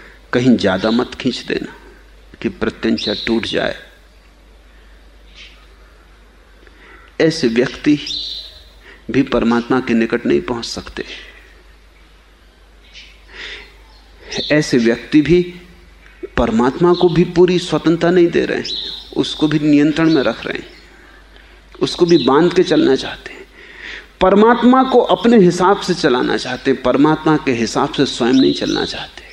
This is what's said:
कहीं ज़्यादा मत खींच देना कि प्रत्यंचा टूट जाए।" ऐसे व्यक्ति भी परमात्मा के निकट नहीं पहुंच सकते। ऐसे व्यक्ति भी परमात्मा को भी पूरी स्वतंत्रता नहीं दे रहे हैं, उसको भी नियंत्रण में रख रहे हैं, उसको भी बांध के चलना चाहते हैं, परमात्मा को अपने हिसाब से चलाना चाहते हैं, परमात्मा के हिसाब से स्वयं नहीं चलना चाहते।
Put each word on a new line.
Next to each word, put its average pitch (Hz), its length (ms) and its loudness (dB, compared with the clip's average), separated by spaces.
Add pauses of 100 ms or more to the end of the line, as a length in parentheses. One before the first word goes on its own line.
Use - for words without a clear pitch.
(340)
कहीं 123 240 4
ज़्यादा 98 340 0
मत - 240 -2
खींच - 220 -4
देना - 380 -8 (680)
कि 113 80 -4
प्रत्यंचा 110 640 -4
टूट 113 320 -4
जाए।" - 320 -4 (3500)
ऐसे 160 260 2
व्यक्ति 135 520 0 (1120)
भी 131 100 0
परमात्मा 120 580 0
के 123 140 -4
निकट 113 320 -2
नहीं 120 160 2
पहुंच 117 240 -8
सकते। - 400 -12 (3500)
ऐसे 151 260 0
व्यक्ति 117 440 2
भी 170 200 4 (960)
परमात्मा 127 560 2
को 175 160 2
भी 170 140 2
पूरी 175 360 2
स्वतंत्रता 165 520 0
नहीं 175 160 4
दे 147 180 0
रहे - 120 -4
हैं, - 80 -8 (520)
उसको - 300 -2
भी 151 120 0
नियंत्रण 151 540 2
में 143 100 2
रख 113 220 -4
रहे - 120 -6
हैं, - 240 -16 (1000)
उसको - 260 -2
भी 170 120 4
बांध 147 360 2
के 180 100 2
चलना 135 320 2
चाहते - 380 -12
हैं, - 140 -20 (720)
परमात्मा 233 640 4
को 247 160 2
अपने 233 380 2
हिसाब 180 440 4
से 180 120 -2
चलाना 123 440 0
चाहते 127 340 -4
हैं, 123 100 -2
परमात्मा 151 560 2
के 139 140 -2
हिसाब 120 420 -2
से 139 120 0
स्वयं 123 280 -2
नहीं 139 200 4
चलना 98 320 -4
चाहते। - 480 -14